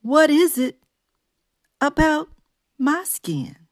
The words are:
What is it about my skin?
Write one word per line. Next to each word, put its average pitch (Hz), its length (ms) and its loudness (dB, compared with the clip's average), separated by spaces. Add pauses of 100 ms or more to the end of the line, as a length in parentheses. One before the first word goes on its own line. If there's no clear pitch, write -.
What 302 300 2
is 320 260 2
it 254 220 -4 (1040)
about 311 460 0 (500)
my 294 260 -2
skin? - 520 -8 (160)